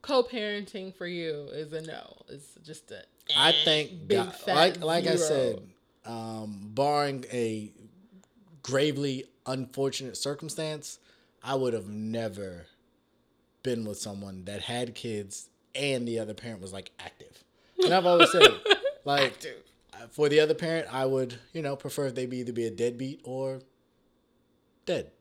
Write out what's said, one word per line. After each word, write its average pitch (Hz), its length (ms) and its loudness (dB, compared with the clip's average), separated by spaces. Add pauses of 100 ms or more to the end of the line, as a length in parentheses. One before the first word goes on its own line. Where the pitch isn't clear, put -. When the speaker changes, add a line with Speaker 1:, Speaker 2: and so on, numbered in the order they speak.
Speaker 1:
co-parenting 208 920 -2
for 175 100 -8
you 160 460 -6
is 151 200 -10
a 160 100 -8
no. - 340 -14 (120)
It's 143 260 -18 (100)
just - 260 -18
a 98 120 -14 (340)
Speaker 2:
I 156 160 8 (120)
thank 156 440 0
Speaker 1:
big 196 100 4
Speaker 2:
God. 185 160 -2
Speaker 1:
fat - 220 -4
Speaker 2:
Like, 175 280 6
like 165 220 0
I 170 100 2
Speaker 1:
zero. 165 120 2
Speaker 2:
said, 123 340 2 (440)
um, 110 680 -10
barring 139 580 0
a 110 400 -2 (880)
gravely 139 640 0 (220)
unfortunate 131 680 -4
circumstance, 151 840 -6 (440)
I 127 120 -4
would 131 200 2
have 101 140 -6
never 104 760 -6 (960)
been 120 220 -2
with 104 140 -6
someone 98 480 -10
that 101 160 -8
had 120 320 -6
kids 104 540 -8 (260)
and 131 340 -2
the 117 120 -2
other 107 140 -8
parent 113 280 -12
was, 95 100 -12
like, 95 260 -12
active. - 460 -18 (400)
And - 80 6
I've 254 140 6
always 180 260 10
said, - 160 12 (300)
Speaker 1:
<laughs> - 260 -4
Speaker 2:
like, 139 280 4
Speaker 1:
Active. - 300 -14 (480)
Speaker 2:
for 147 180 2
the 147 120 8
other 156 140 4
parent, 165 380 -2
I 131 120 0
would, 131 340 0 (140)
you 165 100 -6
know, 139 140 -4
prefer 139 300 -4
if 127 80 -4
they 127 120 -4
be 127 120 -6
either 123 140 -6
be 117 140 -2
a 113 40 -2
deadbeat 120 540 -4
or 131 360 -6 (1300)
dead. 135 240 -2 (100)